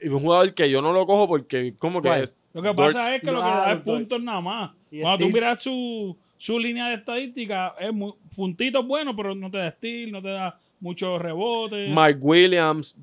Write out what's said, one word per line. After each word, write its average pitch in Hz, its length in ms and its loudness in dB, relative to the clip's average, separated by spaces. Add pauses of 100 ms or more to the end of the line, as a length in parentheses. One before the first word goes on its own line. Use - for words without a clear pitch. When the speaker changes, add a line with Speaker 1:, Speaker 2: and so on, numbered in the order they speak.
Speaker 1:
y - 60 -6
un 139 140 0
jugador 180 320 4
que 151 160 4
yo 135 120 4
no 160 120 2
lo 185 120 4
cojo 202 220 6
porque 127 500 0
como 175 240 -2
que 139 60 2
Speaker 2:
¿Cuál? 139 160 2
Speaker 1:
es 127 100 -8 (200)
Speaker 3:
Lo 170 80 -10
que 190 80 -2
Speaker 1:
Dort. 190 80 0 (160)
Speaker 3:
pasa 240 200 -2
es 262 80 -4
que - 100 -2
lo 254 80 0
que 185 100 0
Speaker 2:
Ah, 190 60 2 (100)
Speaker 3:
da 202 80 2
es 156 100 -4
Speaker 2:
Dort. - 0 -
Speaker 3:
puntos 233 400 -2
nada 220 160 -4
más. 190 320 -6 (180)
Speaker 2:
Y 151 120 -10
Speaker 3:
Cuando 180 160 2
tú 175 80 2
Speaker 2:
Steve. 190 160 2
Speaker 3:
miras 233 200 0
su, 233 540 -6 (220)
su 226 220 -4
línea 240 280 -4
de 240 80 -4
estadística, 226 840 -6
es 202 140 -6
muy, 202 220 -6 (200)
puntitos 233 540 -2
buenos, 277 300 -2
pero 196 180 -6
no 190 160 -12
te 202 60 -6
da 175 140 -2
steal, 233 420 -10
no 190 80 -12
te 190 80 -10
da 190 280 -6 (220)
muchos 180 420 -4
rebotes. 208 720 -4
Speaker 1:
Mike 156 280 6
Williams 160 800 4